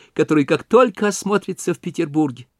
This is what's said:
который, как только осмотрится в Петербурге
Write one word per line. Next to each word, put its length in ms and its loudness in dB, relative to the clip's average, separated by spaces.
который, 320 2
как 200 -2
только 440 2
осмотрится 680 -4
в 40 -8
Петербурге 680 -4